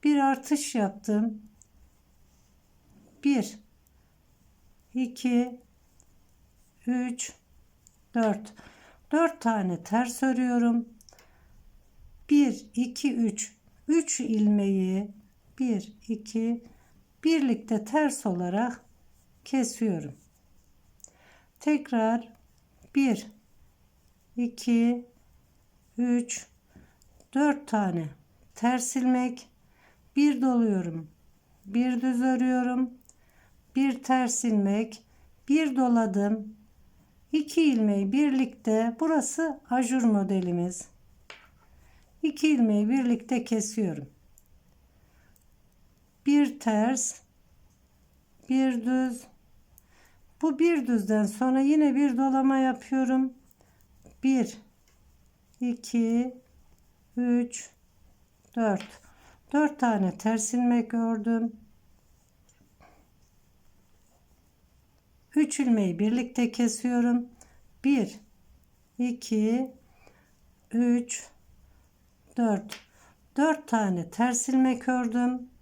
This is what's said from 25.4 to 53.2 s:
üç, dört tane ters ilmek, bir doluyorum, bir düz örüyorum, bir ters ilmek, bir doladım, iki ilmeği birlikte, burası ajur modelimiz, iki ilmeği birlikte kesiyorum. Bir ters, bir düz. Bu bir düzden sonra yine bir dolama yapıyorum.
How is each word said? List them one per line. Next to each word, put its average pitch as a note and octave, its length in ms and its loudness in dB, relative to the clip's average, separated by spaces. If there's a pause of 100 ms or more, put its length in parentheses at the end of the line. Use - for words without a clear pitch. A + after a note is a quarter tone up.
üç, A#3+ 480 -2 (880)
dört C#4+ 340 0
tane F3 400 -2 (460)
ters B3 420 -2
ilmek, B3+ 520 0 (680)
bir C#4 260 4
doluyorum, F#3+ 680 0 (540)
bir A#3+ 360 0
düz B3 220 0
örüyorum, B3+ 680 0 (840)
bir C4+ 260 0
ters B3+ 420 0
ilmek, G#3+ 580 0 (460)
bir D4 280 2
doladım, A3 800 0 (760)
iki D4+ 300 0
ilmeği G#3 500 2
birlikte, B3 880 0
burası D#4+ 600 0 (100)
ajur B3 320 0
modelimiz, F#3 840 0 (1300)
iki D4+ 260 0
ilmeği G#3+ 400 2
birlikte A#3+ 560 0
kesiyorum. G3 640 -4 (2250)
Bir C#4+ 340 2
ters, A3+ 600 0 (1300)
bir C4 360 0
düz. B3+ 420 -2 (1160)
Bu D4 160 0
bir D#4+ 280 2
düzden G#3+ 400 0
sonra C4 340 0
yine D4 340 4
bir C4+ 240 2
dolama C4+ 400 2
yapıyorum. C4 760 0 (880)